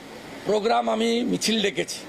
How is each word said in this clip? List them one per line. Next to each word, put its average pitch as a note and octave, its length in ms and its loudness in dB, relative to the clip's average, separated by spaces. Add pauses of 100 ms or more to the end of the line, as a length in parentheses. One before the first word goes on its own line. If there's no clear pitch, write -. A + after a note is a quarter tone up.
(460)
প্রোগ্রাম, A3+ 420 2
আমি A#3 360 2
মিছিল A3 380 2
ডেকেছি F3 360 -2 (100)